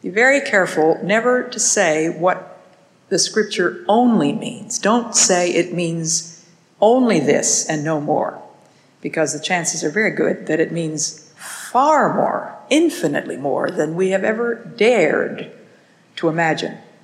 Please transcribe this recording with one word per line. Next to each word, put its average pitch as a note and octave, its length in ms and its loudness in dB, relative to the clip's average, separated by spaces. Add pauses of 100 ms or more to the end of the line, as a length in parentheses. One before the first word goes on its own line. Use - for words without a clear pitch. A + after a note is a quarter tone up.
"Be F#3 60 -6
very B3+ 300 2
careful E3+ 640 2
never A3+ 380 2
to B3 180 -10
say D#3+ 480 2
what E3+ 500 -2 (520)
the F#3 80 0
scripture G#3 680 0
only G#3 440 4
means. - 460 -8
Don't A#3 380 0
say F3+ 340 2
it F3 240 0
means E3 680 -4 (380)
only A3+ 400 4
this - 460 0
and D3+ 180 -4
no D#3 160 -2
more, C#3+ 380 -2 (640)
because D3+ 320 -2
the D3 60 -8
chances E3+ 440 -4
are D#3 60 0
very G3 220 0
good D#3+ 340 -2
that D#3+ 140 -2
it D#3+ 120 0
means D#3+ 500 -6 (140)
far C4 800 2
more, - 400 -2 (160)
infinitely E3+ 680 0
more C3+ 320 -2
than D#3+ 260 -2
we F#3+ 140 0
have F#3+ 140 0
ever A3+ 320 -2
dared - 960 0 (640)
to - 120 -2
imagine." D#3+ 520 -2 (240)